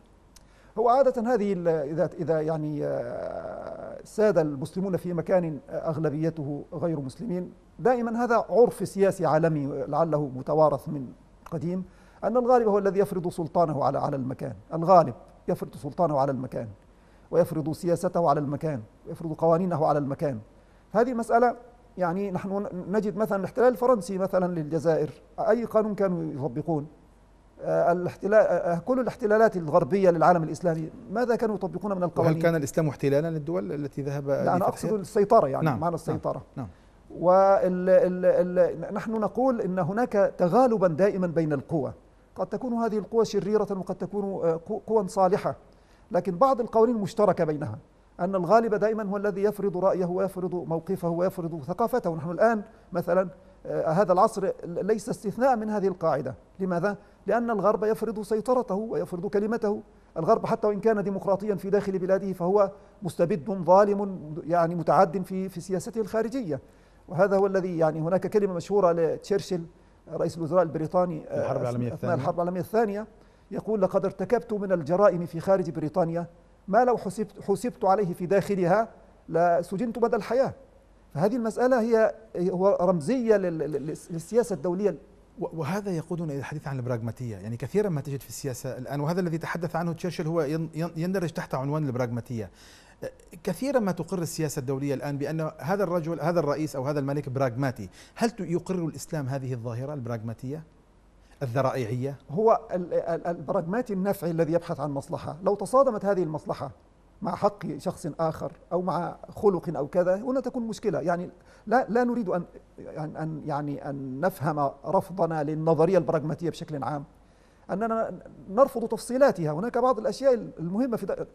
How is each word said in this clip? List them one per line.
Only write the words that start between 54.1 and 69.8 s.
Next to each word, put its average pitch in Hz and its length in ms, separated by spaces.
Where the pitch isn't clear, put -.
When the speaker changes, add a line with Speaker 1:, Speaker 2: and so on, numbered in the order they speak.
Speaker 1:
العصر 190 380
ليس 185 440
استثناء 226 480
من 214 140
هذه 196 180
القاعدة. 135 460
لماذا؟ 185 360
لأن 233 240
الغرب 208 340
يفرض 214 380
سيطرته 226 520
ويفرض 180 520
كلمته. 214 560
الغرب 202 300
حتى 220 200
وإن 208 140
كان 214 240
ديمقراطيا 196 500
في 185 160
داخل 196 280
بلاده 190 340
فهو 190 380
مستبد 170 480
ظالم، 196 720
يعني 170 300
متعد 175 480
في، 190 260
في 180 120
سياسته 185 400
الخارجية. 220 600
وهذا 190 280
هو 196 100
الذي، 185 320
يعني 160 220
هناك 180 260
كلمة 202 280
مشهورة 185 380
لتشرشل 170 680